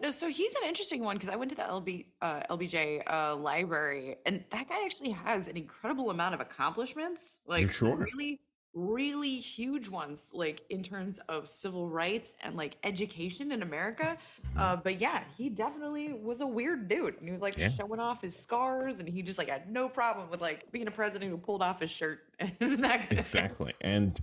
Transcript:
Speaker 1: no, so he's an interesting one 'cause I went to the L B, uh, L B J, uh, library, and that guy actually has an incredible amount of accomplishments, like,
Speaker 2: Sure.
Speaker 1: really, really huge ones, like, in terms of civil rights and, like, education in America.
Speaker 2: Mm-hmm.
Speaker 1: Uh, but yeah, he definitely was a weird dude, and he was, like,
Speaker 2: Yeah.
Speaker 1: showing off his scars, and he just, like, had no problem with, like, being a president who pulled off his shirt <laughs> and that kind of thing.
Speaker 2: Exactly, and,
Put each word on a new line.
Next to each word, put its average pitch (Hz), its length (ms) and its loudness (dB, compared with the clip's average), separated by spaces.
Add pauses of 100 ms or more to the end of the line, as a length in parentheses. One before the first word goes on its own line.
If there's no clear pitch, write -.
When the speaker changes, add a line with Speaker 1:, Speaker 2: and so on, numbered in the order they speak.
Speaker 1:
no, 285 100 2
so 339 160 4
he's 330 280 0
an 466 120 0
interesting 320 360 0
one 202 140 0
'cause 185 120 -4
I 196 80 -2
went 254 140 -2
to 294 40 -6
the - 100 -2
L 185 140 -2
B, 180 320 -6 (100)
uh, 151 280 0
L 175 80 -2
B 175 100 -2
J, 151 340 2
uh, 156 340 2
library, 147 880 0
and 185 240 0
that 233 180 -4
guy 392 160 0
actually 277 280 -2
has 190 360 0
an 160 80 -6
incredible 226 540 -2
amount 175 260 2
of 135 60 -2
accomplishments, 254 1040 -2
like, 160 260 4
Speaker 2:
Sure. - 240 6
Speaker 1:
really, 285 460 -2 (320)
really 269 640 0
huge 247 500 -4
ones, 151 460 -2
like, 156 360 0
in 190 140 -4
terms 190 340 -6 (120)
of 156 180 -4
civil 180 420 -2
rights 175 540 0
and, - 140 -6
like, 151 260 -4
education 196 680 -2
in 226 100 0
America. 220 540 -2 (320)
Speaker 2:
Mm-hmm. - 100 -2
Speaker 1:
Uh, 185 160 6
but 185 240 0
yeah, 240 240 2 (140)
he 262 120 -2
definitely 294 640 -2
was 233 280 -4
a 285 60 0
weird 240 420 0
dude, 226 280 2
and - 80 -12
he 170 60 -6
was, 180 100 -4
like, 196 160 0
Speaker 2:
Yeah. 87 120 4
Speaker 1:
showing 202 320 -2
off 240 200 -2
his 175 160 -6
scars, 262 640 0
and 170 80 -6
he 175 140 -2
just, 185 160 -4
like, 165 100 0
had 139 240 -4
no 254 160 2
problem 226 420 0
with, 170 120 -4
like, 156 320 -4
being 233 140 -2
a 208 40 -4
president 196 400 0
who 165 60 -4
pulled 190 260 0
off 180 160 2
his 160 100 0
shirt 156 300 -2 (120)
<laughs> - 80 -20
and 233 440 2
that 247 160 6
kind 208 40 -4
of - 60 -6
thing. 104 100 6
Speaker 2:
Exactly, 87 600 2
and, 101 440 4